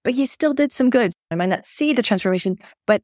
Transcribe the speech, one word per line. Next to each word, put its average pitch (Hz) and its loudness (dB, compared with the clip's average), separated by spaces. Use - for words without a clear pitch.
but 254 0
you 269 0
still 294 -2
did 294 0
some 254 2
good. 233 2
I 165 -6
might 175 0
not - -4
see - -2
the 240 0
transformation, 185 0
but 208 2